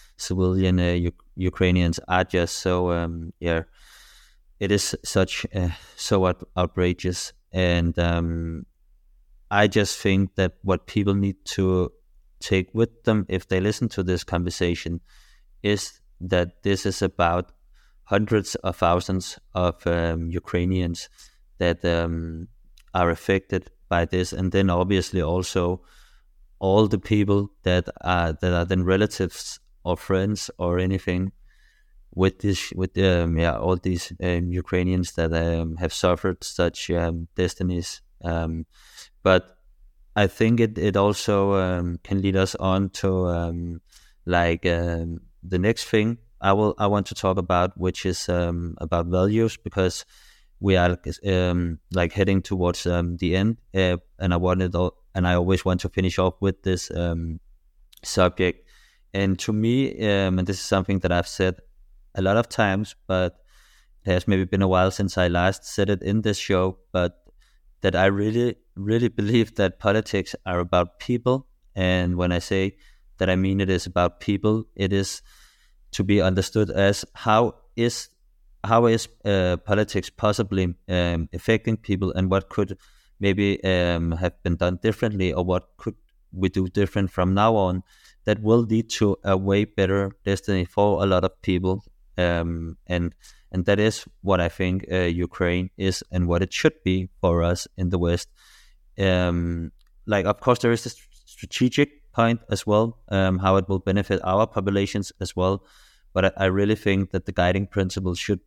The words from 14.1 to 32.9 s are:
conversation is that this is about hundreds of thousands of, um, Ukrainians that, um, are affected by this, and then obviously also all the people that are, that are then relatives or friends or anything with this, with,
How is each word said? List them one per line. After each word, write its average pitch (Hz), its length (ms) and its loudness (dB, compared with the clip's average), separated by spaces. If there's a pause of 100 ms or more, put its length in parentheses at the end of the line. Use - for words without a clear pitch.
conversation 87 800 -4 (640)
is - 380 -2 (200)
that 90 440 -2
this 98 220 0
is 95 160 -2
about 87 500 0 (520)
hundreds 104 520 0
of 92 200 -4
thousands 90 640 0 (160)
of, 90 320 -2
um, 85 440 -2
Ukrainians 87 760 -2 (500)
that, 87 260 0
um, 82 640 -2 (460)
are 90 160 2
affected - 600 -2 (180)
by 87 180 2
this, 90 260 -2
and 92 180 -2
then 98 200 2
obviously 92 520 0
also 90 600 -2 (760)
all 98 300 4
the 101 100 0
people 101 540 2 (100)
that 90 260 2 (120)
are, 87 320 0
that 90 200 -2
are 87 120 2
then 92 180 0
relatives 95 800 0 (240)
or 87 120 -2
friends 98 600 -2
or 90 200 0
anything 92 520 -2 (840)
with 92 260 2
this, 98 320 -2
with, 92 260 -6